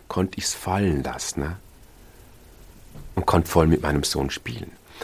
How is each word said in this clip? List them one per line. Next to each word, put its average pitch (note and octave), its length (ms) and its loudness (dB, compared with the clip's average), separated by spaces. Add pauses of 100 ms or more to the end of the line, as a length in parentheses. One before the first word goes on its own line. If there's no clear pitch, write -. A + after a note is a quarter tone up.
konnte - 300 -2
ich's - 160 -4
fallen F#2 480 0
lassen, - 380 -6
ne? D#2+ 160 -4 (1600)
Und - 120 -2
konnte F2 220 4
voll D#2+ 180 6
mit D#2+ 160 6
meinem D2 220 0
Sohn C#2 260 -2
spielen. - 420 -12 (320)